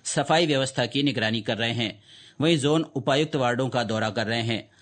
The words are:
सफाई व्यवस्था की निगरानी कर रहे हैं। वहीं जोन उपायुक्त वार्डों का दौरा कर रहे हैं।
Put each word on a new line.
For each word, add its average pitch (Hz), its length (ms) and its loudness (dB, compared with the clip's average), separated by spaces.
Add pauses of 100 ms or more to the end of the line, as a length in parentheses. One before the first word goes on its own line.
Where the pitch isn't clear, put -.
सफाई 160 420 2
व्यवस्था 135 400 0
की 139 180 0
निगरानी 113 380 0
कर 110 160 -2
रहे 117 140 -2
हैं। 110 320 -4 (380)
वहीं 165 160 4
जोन 151 280 2 (100)
उपायुक्त 147 400 0
वार्डों 127 340 0
का 120 140 0
दौरा 110 260 -2
कर 107 180 -4
रहे 117 140 0
हैं। 113 280 -4 (120)